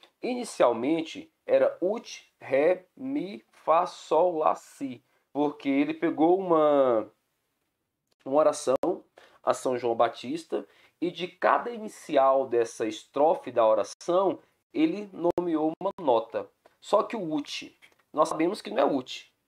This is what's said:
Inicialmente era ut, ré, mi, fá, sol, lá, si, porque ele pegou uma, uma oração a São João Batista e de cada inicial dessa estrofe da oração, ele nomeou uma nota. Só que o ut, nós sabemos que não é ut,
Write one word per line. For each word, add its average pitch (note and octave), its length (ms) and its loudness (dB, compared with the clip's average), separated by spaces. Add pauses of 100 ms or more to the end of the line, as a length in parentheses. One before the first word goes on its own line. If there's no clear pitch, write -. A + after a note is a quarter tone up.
(220)
Inicialmente D#3 1080 -2 (140)
era C3 360 2
ut, G#3+ 580 -6
ré, D#3 460 0 (100)
mi, D#3+ 540 -8
fá, E3+ 380 0
sol, E3+ 500 0
lá, D3+ 160 2
si, - 500 -10 (280)
porque C#3+ 380 -2
ele C#3+ 240 2
pegou D#3+ 440 2
uma, D3 720 2 (1160)
uma C3+ 100 -4
oração D3 400 2 (680)
a B2+ 120 0
São B2+ 240 -2
João A#2+ 180 -2
Batista A#2+ 720 -4 (320)
e F3+ 100 -2
de F3 180 -8
cada - 440 0
inicial C3+ 760 0
dessa A#2 380 -2
estrofe C#3+ 640 -2
da A#2 160 2
oração, D#3 720 0 (340)
ele F#3 400 -2
nomeou E3 640 -2
uma F#3+ 120 -4 (100)
nota. A2+ 480 0 (320)
Só G#3 200 2
que G#3+ 140 -6
o E3+ 180 -6
ut, - 460 -8 (320)
nós D#3 160 2
sabemos F3 340 -2
que - 80 -12
não A3 100 -4
é - 60 4
ut, - 460 -6 (160)